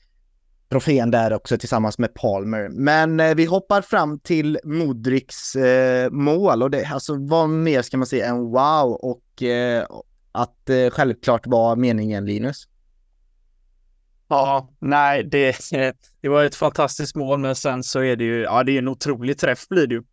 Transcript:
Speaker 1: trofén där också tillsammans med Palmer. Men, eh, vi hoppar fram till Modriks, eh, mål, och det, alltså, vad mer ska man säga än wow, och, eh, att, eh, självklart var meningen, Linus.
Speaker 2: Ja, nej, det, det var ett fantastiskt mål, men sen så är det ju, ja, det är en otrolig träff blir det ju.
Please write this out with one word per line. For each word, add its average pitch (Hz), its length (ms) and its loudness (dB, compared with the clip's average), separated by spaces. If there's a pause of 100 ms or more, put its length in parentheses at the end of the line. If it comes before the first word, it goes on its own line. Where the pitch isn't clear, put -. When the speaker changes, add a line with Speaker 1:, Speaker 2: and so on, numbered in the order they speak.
(720)
Speaker 1:
trofén 131 400 2
där 113 220 2
också 110 260 -2
tillsammans 110 400 -2
med 117 160 -2
Palmer. 104 540 -4
Men, 156 520 2
eh, 160 140 4
vi 165 100 4
hoppar 190 380 0
fram 156 360 -2
till 151 460 -2
Modriks, 131 920 -4
eh, 127 540 2
mål, 143 520 2
och 135 80 0
det, 139 140 -2
alltså, 143 320 -6
vad 156 320 0
mer 156 340 2
ska 127 140 -8
man 131 100 0
säga 120 200 -2
än 120 120 -2
wow, 127 540 2
och, - 500 -8
eh, 120 440 -2 (460)
att, - 380 -6
eh, 127 200 4
självklart 123 560 0
var 117 300 4
meningen, 110 500 0
Linus. 110 420 -6 (1600)
Speaker 2:
Ja, 139 400 0 (100)
nej, 143 460 2
det, 139 320 2 (640)
det 143 80 -6
var 147 160 4
ett 147 100 -2
fantastiskt 147 640 -2
mål, 139 220 -2
men 135 160 -2
sen 127 280 -4
så 131 200 -4
är 127 140 0
det 117 80 -4
ju, 117 180 -2
ja, 117 220 0
det 131 80 2
är 135 60 2
en 127 100 -2
otrolig 131 500 -4
träff 131 300 -2
blir 175 180 2
det 120 80 -2
ju. 117 80 -4 (100)